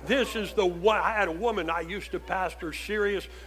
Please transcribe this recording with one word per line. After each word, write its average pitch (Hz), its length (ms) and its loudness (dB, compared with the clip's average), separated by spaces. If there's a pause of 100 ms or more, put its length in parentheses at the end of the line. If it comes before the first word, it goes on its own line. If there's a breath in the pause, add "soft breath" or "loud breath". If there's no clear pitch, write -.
This 233 300 2
is 202 200 -4
the 196 120 4
one. 180 340 4
I 180 120 2
had 208 160 2
a 160 40 -2
woman 190 380 0
I 170 120 0
used 190 280 -6
to 185 100 -4
pastor, 180 520 -4
serious, 202 560 -2 (180 loud breath)